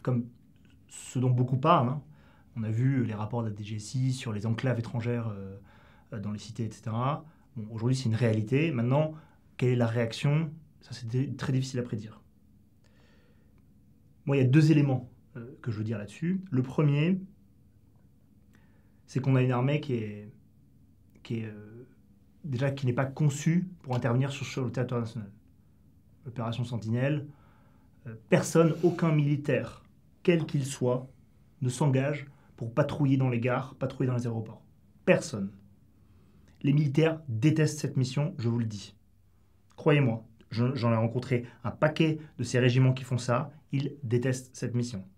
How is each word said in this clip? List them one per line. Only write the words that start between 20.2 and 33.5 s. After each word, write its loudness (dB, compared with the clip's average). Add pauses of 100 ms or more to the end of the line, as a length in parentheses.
qui -6
est, -6
euh, -16 (580)
déjà -2
qui -6
n'est 2
pas 0
conçue 0 (140)
pour -6
intervenir 2
sur, -8
sur -6
le -4
territoire -2
national. -8 (960)
L'opération -4
Sentinelle, -2 (800)
euh, -14 (140)
personne, 6
aucun 4
militaire, 0 (400)
quel 4
qu'il -2
soit, -2 (540)
ne 0
s'engage 0 (300)
pour -8
patrouiller 2
dans 2
les 0
gares, -2